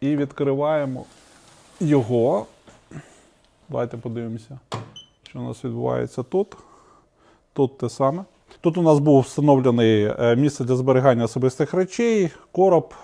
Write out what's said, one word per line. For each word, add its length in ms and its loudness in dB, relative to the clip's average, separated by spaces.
І 140 -2
відкриваємо 880 -4
його. 640 0
Давайте 280 -8
подивимося, 600 -12
що 160 -18
у 40 -10
нас 220 -12
відбувається 580 -6
тут. 340 -4
Тут 240 -2
те 120 -6
саме. 340 -4
Тут 160 0
у 40 0
нас 180 4
був 220 6
встановлений, 840 2
е, 160 2
місце 280 0
для 120 0
зберігання 480 2
особистих 500 -2
речей, 580 -2
короб. 420 2